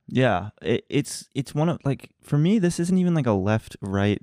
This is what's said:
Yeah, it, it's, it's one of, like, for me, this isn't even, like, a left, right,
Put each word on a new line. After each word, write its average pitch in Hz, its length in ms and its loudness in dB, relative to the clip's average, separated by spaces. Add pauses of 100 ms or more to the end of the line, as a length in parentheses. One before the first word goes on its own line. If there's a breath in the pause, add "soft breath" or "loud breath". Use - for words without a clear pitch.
Yeah, 107 440 0 (100)
it, - 300 -2
it's, - 440 -4
it's - 200 -6
one 156 160 0
of, 143 160 -4
like, - 240 -4 (100)
for - 160 -2
me, 180 220 2
this 175 200 0
isn't 180 200 0
even, 175 160 2
like, 147 120 0
a 113 60 4
left, 101 480 0
right, 98 420 0